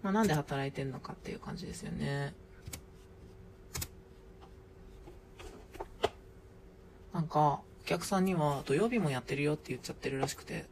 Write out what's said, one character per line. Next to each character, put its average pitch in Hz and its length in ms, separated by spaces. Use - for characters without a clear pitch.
ま 202 60
あ、 190 40
な 220 120
ん - 20
で 160 60
働 139 340
い 139 60
て 139 100
ん 135 80
の 131 80
か - 140
っ - 20
て - 160
い - 40
う - 40
感 - 160
じ - 100
で - 80
す - 100
よ 165 100
ね。 143 400
な 185 80
ん 156 80
か、 151 320
お - 20
客 175 200
さ 190 140
ん 185 60
に 190 100
は 147 300
土 135 100
曜 208 140
日 240 100
も 165 100
や 127 120
っ - 20
て - 100
る 139 100
よ 147 100
っ - 20
て - 140
言 131 80
っ - 40
ち - 100
ゃ - 20
っ - 20
て - 140
る 135 100
ら 139 80
し 139 60
く - 100
て。 160 280